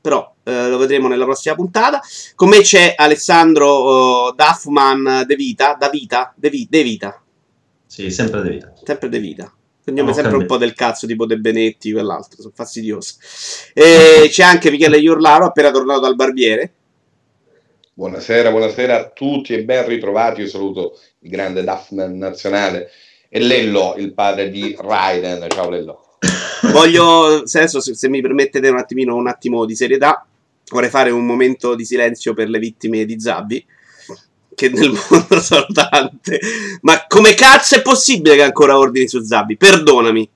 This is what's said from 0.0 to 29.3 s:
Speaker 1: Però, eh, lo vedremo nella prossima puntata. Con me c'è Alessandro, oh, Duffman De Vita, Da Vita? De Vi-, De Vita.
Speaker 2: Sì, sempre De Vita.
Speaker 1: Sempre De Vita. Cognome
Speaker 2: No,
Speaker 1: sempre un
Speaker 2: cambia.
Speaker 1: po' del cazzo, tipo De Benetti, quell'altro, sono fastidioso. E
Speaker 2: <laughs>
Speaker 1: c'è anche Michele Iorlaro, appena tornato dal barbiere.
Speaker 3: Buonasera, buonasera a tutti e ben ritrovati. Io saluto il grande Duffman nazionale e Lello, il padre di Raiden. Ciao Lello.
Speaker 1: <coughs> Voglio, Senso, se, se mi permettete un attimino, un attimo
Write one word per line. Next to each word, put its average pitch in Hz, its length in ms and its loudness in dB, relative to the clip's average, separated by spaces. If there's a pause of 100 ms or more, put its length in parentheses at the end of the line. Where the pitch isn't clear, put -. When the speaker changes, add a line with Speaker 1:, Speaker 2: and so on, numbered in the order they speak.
Speaker 1:
Però, 139 420 -4
eh, 123 260 -6
lo 127 100 -2
vedremo 131 280 0
nella 127 180 -2
prossima 139 300 -4
puntata. 214 460 -2 (340)
Con 185 140 4
me 202 140 8
c'è 175 340 4
Alessandro, 151 720 2
oh, 127 640 2
Duffman 135 960 0
De 143 80 0
Vita, 139 420 -2
Da 143 120 -2
Vita? 127 440 -6
De 147 160 -4
Vi-, 131 180 -8
De 156 140 2
Vita. 107 400 -8 (640)
Speaker 2:
Sì, 98 240 -12
sempre 104 320 -6
De 87 80 -6
Vita. - 220 -14 (100)
Speaker 1:
Sempre 196 260 -8
De - 120 -6
Vita. 87 320 -14 (320)
Cognome 139 240 -4
Speaker 2:
No, 135 60 -2
Speaker 1:
sempre 139 180 -2
un 101 80 0
Speaker 2:
cambia. 107 160 -4
Speaker 1:
po' 117 80 -2
del 113 100 -6
cazzo, 117 320 -6
tipo 113 180 -6
De 113 140 -4
Benetti, 110 540 -4
quell'altro, 98 500 -8
sono 107 100 -20
fastidioso. - 600 -12 (600)
E 160 520 8
Speaker 2:
<laughs> - 20 0
Speaker 1:
c'è 185 140 0
anche 175 300 4
Michele 151 260 2
Iorlaro, 160 480 4
appena 147 240 2
tornato 135 300 0
dal 131 160 0
barbiere. 127 560 -2 (1300)
Speaker 3:
Buonasera, 113 520 -2
buonasera 113 460 0
a - 120 -4
tutti 139 460 -6
e 110 100 -6
ben 123 240 -2
ritrovati. 113 540 -4
Io 101 60 -8
saluto 95 520 -8 (220)
il 87 80 -20
grande 92 340 -6
Duffman 95 520 -8
nazionale 95 760 -6 (380)
e - 120 -6
Lello, 113 580 0
il 98 160 -10
padre 98 360 -4
di 101 280 -10
Raiden. 92 720 -4
Ciao 90 180 -6
Lello. 87 360 -12 (160)
Speaker 1:
<coughs> - 500 -4
Voglio, 165 800 4
Senso, 160 320 0
se, 131 160 -10
se 135 120 -4
mi 139 120 -2
permettete 135 480 0
un 127 100 2
attimino, 123 380 -4
un 120 100 -4
attimo 123 380 -4